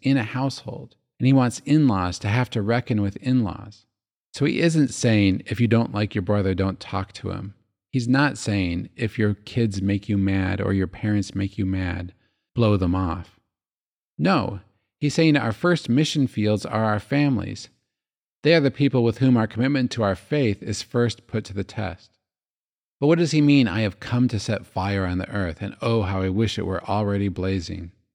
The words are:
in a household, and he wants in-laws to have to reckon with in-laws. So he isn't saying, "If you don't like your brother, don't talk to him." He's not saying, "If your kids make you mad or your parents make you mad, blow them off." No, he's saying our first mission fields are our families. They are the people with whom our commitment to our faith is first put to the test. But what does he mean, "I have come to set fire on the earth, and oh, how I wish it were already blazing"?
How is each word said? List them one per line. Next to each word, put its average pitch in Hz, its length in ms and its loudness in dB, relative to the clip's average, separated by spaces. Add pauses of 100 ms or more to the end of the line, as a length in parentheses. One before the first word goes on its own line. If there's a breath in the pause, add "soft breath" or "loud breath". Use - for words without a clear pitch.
in 135 160 2
a 120 60 0
household, - 720 -8 (240)
and 123 80 2
he 135 60 6
wants 123 320 2
in-laws 110 540 2
to - 80 -4
have 120 240 0
to 113 100 -2
reckon 113 400 0
with 98 160 -4
in-laws. 113 680 -2 (480)
So 139 120 -2
he - 140 0
isn't 160 300 2
saying, 104 560 2
"If 98 160 -6
you 117 60 4
don't 113 260 2
like 104 220 -4
your 104 60 -2
brother, 98 320 0
don't 92 260 -2
talk - 340 -8
to 95 180 -10
him." 98 240 -10 (360)
He's 120 160 -4
not 135 300 0
saying, 92 580 -2
"If 117 240 -6
your 104 140 2
kids 101 480 -4
make 98 260 -2
you 101 100 0
mad 95 440 0
or 98 120 0
your 95 140 0
parents 104 480 -4
make 98 220 -4
you 98 80 -2
mad, 90 480 -4 (420)
blow 107 220 2
them 90 180 0
off." 90 440 -6 (800)
No, 147 440 0 (380)
he's 147 140 -2
saying 160 220 4
our 120 160 0
first 175 380 0
mission 139 380 2
fields 104 380 0
are 110 200 0
our 107 140 0
families. 120 680 -2 (760)
They 160 120 6
are 165 60 4
the 139 100 2
people 131 320 2
with 117 140 0
whom 131 200 4
our 110 80 2
commitment 127 460 -2
to 113 120 -2
our 98 120 2
faith 131 480 -2
is - 180 -6
first - 460 -2
put 110 180 -4
to - 80 -14
the 98 100 -4
test. - 540 -10 (800)
But 143 80 2
what 165 100 6
does 165 140 2
he 151 100 4
mean, 143 260 6
"I 98 140 0
have 101 180 -2
come 123 300 0
to 107 100 -2
set - 260 -4
fire 98 400 -2
on 90 120 -2
the 92 120 -4
earth, 90 320 -4
and 101 200 -8
oh, 113 220 0
how 95 180 -2
I 95 80 0
wish 101 280 0
it 92 80 -4
were 90 200 -4
already 101 420 0
blazing"? 90 640 -4 (240)